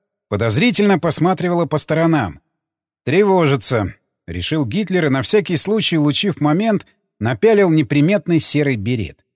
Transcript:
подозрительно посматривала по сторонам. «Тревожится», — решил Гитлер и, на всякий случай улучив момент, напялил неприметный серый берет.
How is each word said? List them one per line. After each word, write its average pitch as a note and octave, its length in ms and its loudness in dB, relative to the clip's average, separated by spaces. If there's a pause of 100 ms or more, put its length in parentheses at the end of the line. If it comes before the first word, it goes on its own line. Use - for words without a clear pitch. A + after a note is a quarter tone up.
(300)
подозрительно F3+ 680 2
посматривала F3 680 0
по D3+ 120 -2
сторонам. D3+ 600 0 (640)
«Тревожится», — C#3+ 920 2 (340)
решил F2+ 380 -4
Гитлер F3+ 420 -2
и, - 20 0
на C3 120 0
всякий F3+ 360 0
случай G3+ 400 -2
улучив D3+ 420 -2
момент, F3+ 480 0 (320)
напялил G3 500 2
неприметный D#3 680 2
серый C#3 380 -2
берет. G#2 480 -6 (100)